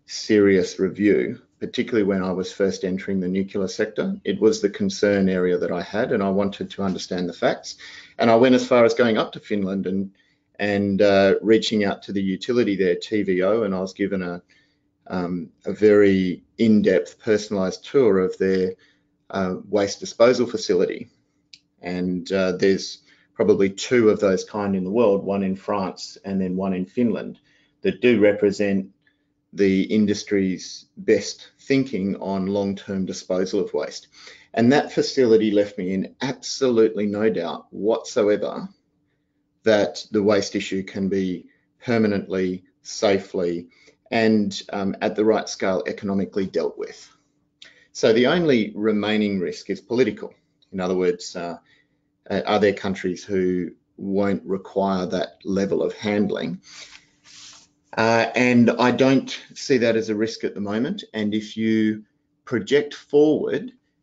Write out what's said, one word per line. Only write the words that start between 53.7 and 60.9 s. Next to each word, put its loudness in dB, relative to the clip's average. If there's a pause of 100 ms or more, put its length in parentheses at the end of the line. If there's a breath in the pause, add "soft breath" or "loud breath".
won't -2
require -2
that -6
level -2
of -2
handling? -4 (1400 loud breath)
Uh, 4
and 6
I 2
don't 2 (140)
see 0
that 2
as -2
a -2
risk -4
at -6
the -10
moment. -4 (100)